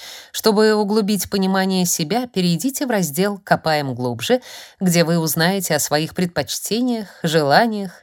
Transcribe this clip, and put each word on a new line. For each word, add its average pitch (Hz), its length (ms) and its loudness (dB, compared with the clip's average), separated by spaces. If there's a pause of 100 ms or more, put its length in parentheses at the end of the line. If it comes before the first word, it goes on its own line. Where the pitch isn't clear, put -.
(320)
Чтобы 214 420 2
углубить 208 560 0
понимание 190 560 0
себя, 175 400 -2
перейдите 190 640 -2
в - 20 -4
раздел 196 480 0
"Копаем 151 560 0
глубже", 123 480 -2 (380)
где 175 240 2
вы 170 160 2
узнаете 170 560 0
о 143 40 0
своих 156 360 -2
предпочтениях, 214 1040 -4
желаниях 175 800 2